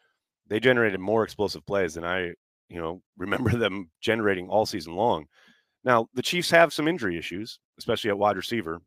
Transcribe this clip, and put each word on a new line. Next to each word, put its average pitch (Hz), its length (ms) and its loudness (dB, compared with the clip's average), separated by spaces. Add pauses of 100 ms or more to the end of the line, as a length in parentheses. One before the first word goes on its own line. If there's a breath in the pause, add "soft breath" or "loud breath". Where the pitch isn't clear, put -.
(480)
They 110 120 0
generated 113 400 4
more 107 240 2
explosive 92 420 -4
plays 95 280 0
than 85 100 -8
I, 87 300 -2 (340)
you 87 120 -10
know, 85 280 -6
<laughs> - 100 -20
remember 101 320 0
them 101 400 -2 (100)
generating 101 480 0
all 104 160 2
season 82 300 -6
long. 92 320 0 (560 soft breath)
Now, 120 320 2
the 127 80 -2
Chiefs 175 300 -2
have 165 200 8
some 151 140 -2
injury 113 320 -2
issues, 90 400 -10 (200)
especially 110 320 -2
at 101 80 0
wide 101 180 4
receiver. 85 500 -4